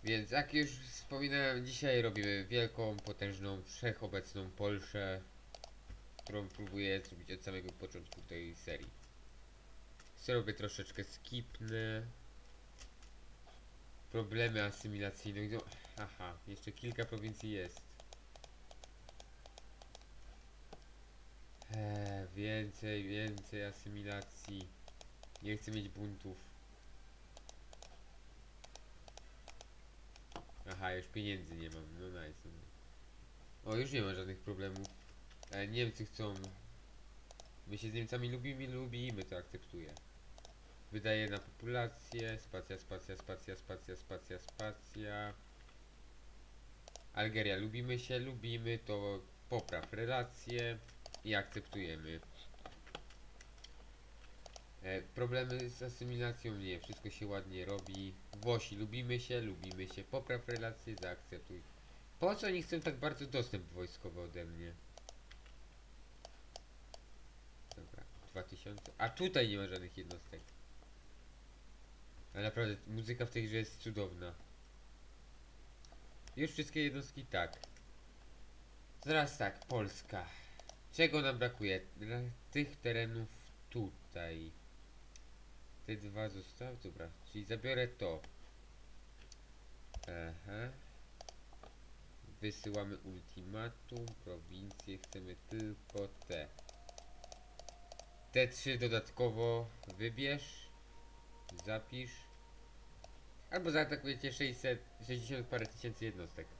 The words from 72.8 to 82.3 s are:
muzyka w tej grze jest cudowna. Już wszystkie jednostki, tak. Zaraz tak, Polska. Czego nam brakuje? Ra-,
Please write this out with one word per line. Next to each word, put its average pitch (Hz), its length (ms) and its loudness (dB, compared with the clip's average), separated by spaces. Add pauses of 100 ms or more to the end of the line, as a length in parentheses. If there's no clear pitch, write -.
muzyka 113 400 2
w - 40 -2
tej 113 160 4
grze 110 100 2
jest 110 220 2
cudowna. 90 560 0 (2000)
Już 156 140 4
wszystkie 151 340 4
jednostki, 135 420 2
tak. 87 320 4 (1500)
Zaraz 147 340 8
tak, - 280 4
Polska. 101 640 2 (640)
Czego 151 300 10
nam 135 160 6
brakuje? 107 420 6 (200)
Ra-, 120 300 0 (200)